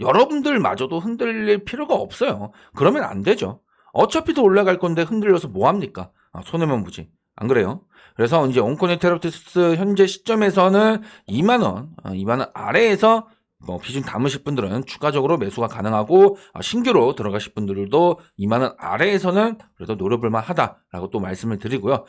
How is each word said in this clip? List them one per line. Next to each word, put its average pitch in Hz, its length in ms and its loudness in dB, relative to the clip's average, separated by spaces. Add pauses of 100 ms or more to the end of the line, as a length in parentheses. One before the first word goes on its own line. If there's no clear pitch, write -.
여러분들마저도 170 960 0
흔들릴 214 680 -2
필요가 285 300 -4
없어요. 107 560 -4 (240)
그러면 220 300 2
안 98 180 -6
되죠. - 380 -2 (320)
어차피 311 420 0
더 277 80 0
올라갈 190 360 4
건데 170 240 0
흔들려서 190 460 0
뭐 101 200 0
합니까? 156 420 -4 (220)
아, 92 120 -14
손해만 151 380 -2
보지. 87 260 -14 (280)
안 110 120 -6
그래요? 120 340 0 (340)
그래서 143 320 2
이제 127 120 0
온코인 160 380 0
테라피틱스 170 800 0
현재 196 300 2
시점에서는 208 960 2 (240)
이만 202 360 2
원, 117 280 -4 (120)
어, 98 100 -8
이만 101 280 -2
원 - 120 -6
아래에서 214 760 2 (340)
뭐 90 160 -8
비중 127 240 -6
담으실 135 400 -4
분들은 123 440 -4
추가적으로 147 500 0
매수가 110 320 -4
가능하고, 113 680 4 (160)
아, - 80 -12
신규로 208 520 2
들어가실 104 400 -6
분들도 104 640 0 (160)
이만 110 260 0
원 127 160 -2
아래에서는 185 800 0 (180)
그래도 107 200 -6
노려볼 110 340 -2
만하다라고 110 800 -4
또 110 100 -4
말씀을 95 380 -6
드리고요. 120 500 -4